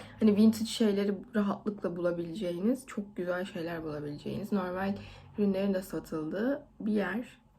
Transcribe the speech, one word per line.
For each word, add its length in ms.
hani 160
vintage 300
şeyleri 480
rahatlıkla 640
bulabileceğiniz, 920
çok 300
güzel 280
şeyler 380
bulabileceğiniz, 680
normal 420
ürünlerin 360
de 80
satıldığı 800
bir 120
yer. 540